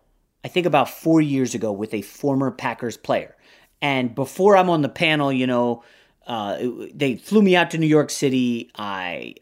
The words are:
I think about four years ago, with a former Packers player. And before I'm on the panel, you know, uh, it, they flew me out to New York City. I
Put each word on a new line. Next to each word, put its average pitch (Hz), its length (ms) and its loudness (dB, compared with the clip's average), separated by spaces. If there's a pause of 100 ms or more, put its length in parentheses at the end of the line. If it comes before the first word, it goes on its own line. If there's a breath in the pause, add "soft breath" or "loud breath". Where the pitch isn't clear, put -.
(440)
I 135 40 -12
think 175 180 -2
about 151 240 2
four 160 300 2
years 135 360 0
ago, 110 160 -4
with 101 220 -6
a 107 80 -4
former 135 500 -2
Packers 120 440 -8
player. - 400 -4 (460 soft breath)
And 131 340 -2
before 190 400 2
I'm 185 140 4
on 165 140 2
the 135 60 -2
panel, 151 440 0
you 127 140 0
know, 120 360 -2 (440 soft breath)
uh, 101 320 -6
it, 113 380 -8
they 139 180 -2
flew - 260 2
me 190 140 6
out 170 160 2
to 165 60 -6
New 160 100 2
York 151 220 4
City. 123 680 -2
I 90 680 -8